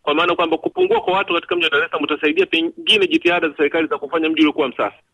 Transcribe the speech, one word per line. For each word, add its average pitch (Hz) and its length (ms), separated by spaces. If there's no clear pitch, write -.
kwa 147 120
maana 170 220
kwamba 165 220
kupungua 190 440
kwa 180 120
watu 190 200
katika 170 220
mji 175 100
wa 156 60
Dar 147 120
es 160 80
Salaam 156 120
utasaidia 156 420
pengine 170 640
jitihada 165 420
za 143 80
serikali 156 300
za 147 100
kufanya 160 320
mji 160 140
ule 151 80
kuwa 143 160
msafi. 117 300